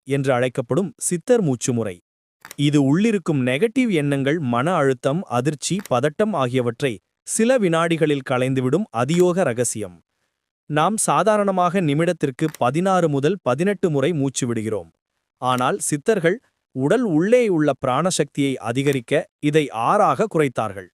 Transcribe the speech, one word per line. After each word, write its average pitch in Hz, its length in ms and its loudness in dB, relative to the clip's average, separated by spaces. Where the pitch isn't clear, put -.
என்று 139 300 0
அழைக்கப்படும் 127 640 -2
சித்தர் 226 440 0
மூச்சு 131 320 0
முறை. 104 280 -4
இது 147 260 2
உள்ளிருக்கும் 170 600 2
நெகட்டிவ் 208 500 0
எண்ணங்கள், 143 480 0
மன 127 340 0
அழுத்தம், 143 500 0
அதிர்ச்சி, 147 560 -4
பதட்டம் 151 420 0
ஆகியவற்றை 123 680 -2
சில 240 340 0
வினாடிகளில் 165 720 0
களைந்துவிடும் 131 540 0
அதியோக 175 460 2
ரகசியம். 110 580 -4
நாம் 160 320 0
சாதாரணமாக 190 840 2
நிமிடத்திற்கு 156 680 0
பதினாறு 170 520 2
முதல் 147 320 0
பதினெட்டு 180 480 0
முறை 147 240 0
மூச்சு 135 340 -2
விடுகிறோம். 107 440 -6
ஆனால் 127 420 0
சித்தர்கள் 175 600 0
உடல் 151 300 0
உள்ளே 214 460 2
உள்ள 151 240 2
பிராணசக்தியை 143 720 0
அதிகரிக்க 135 720 -2
இதை 147 300 0
ஆறாக 160 580 2
குறைத்தார்கள். 113 680 -2